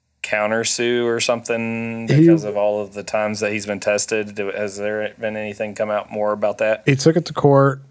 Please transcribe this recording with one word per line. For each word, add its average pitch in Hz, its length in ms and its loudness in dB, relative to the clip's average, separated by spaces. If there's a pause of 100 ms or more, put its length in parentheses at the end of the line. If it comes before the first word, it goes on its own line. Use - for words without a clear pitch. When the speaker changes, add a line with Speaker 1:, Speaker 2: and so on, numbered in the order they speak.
(200)
Speaker 1:
countersue 113 880 0
or 117 120 0
something 113 880 -4
Speaker 2:
He 139 140 4
Speaker 1:
because 165 220 6
of 104 120 -4
all 104 260 2
of 98 120 -8
the 101 100 -10
times 107 360 -2
that 104 120 0
he's 104 140 -4
been 104 140 -4
tested. 104 560 -2
Do, 101 160 -4
has 101 260 -6
there 104 420 -4
been 107 160 -6
anything 107 380 -6
come 107 160 -4
out 104 220 -4
more 104 200 -2
about 104 280 -2
that? 110 260 0
Speaker 2:
He 139 100 4
took 160 200 4
it 165 100 -2
to - 80 -12
court. 139 580 4